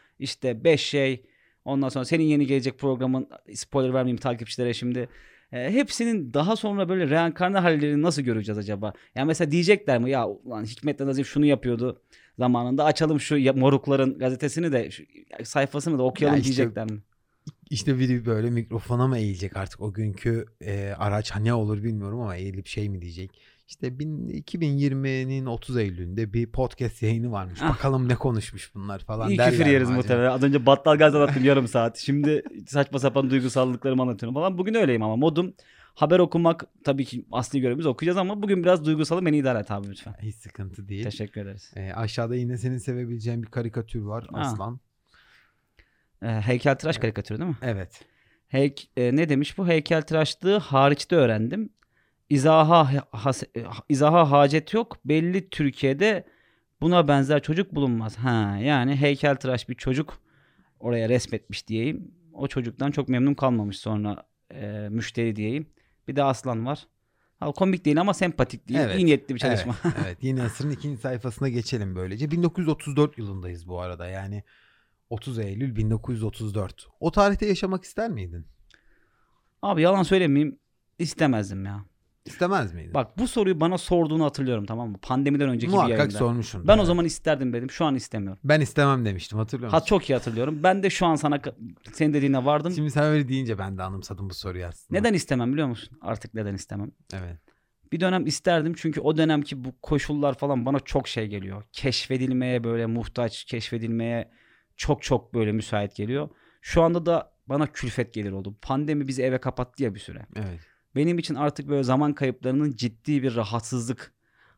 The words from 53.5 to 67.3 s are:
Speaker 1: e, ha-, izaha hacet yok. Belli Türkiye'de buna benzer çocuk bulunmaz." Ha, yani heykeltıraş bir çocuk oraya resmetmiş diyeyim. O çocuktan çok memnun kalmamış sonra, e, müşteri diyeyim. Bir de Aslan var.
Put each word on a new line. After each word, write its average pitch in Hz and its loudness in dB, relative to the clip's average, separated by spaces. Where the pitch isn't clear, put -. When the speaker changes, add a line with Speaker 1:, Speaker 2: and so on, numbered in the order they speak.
Speaker 1:
e, 117 -6
ha-, - -14
izaha 151 6
hacet 143 4
yok. 226 -2
Belli 170 0
Türkiye'de 147 0
buna 170 6
benzer 139 4
çocuk 165 -2
bulunmaz." 117 -2
Ha, 110 0
yani 135 2
heykeltıraş 139 0
bir 127 -8
çocuk 131 -4
oraya 113 -2
resmetmiş - -2
diyeyim. 117 -4
O 135 -4
çocuktan 135 -4
çok 143 -2
memnun 131 2
kalmamış 110 0
sonra, 104 -4
e, 104 -10
müşteri 113 -4
diyeyim. 117 -4
Bir 135 -8
de 143 4
Aslan 123 -2
var. 147 -6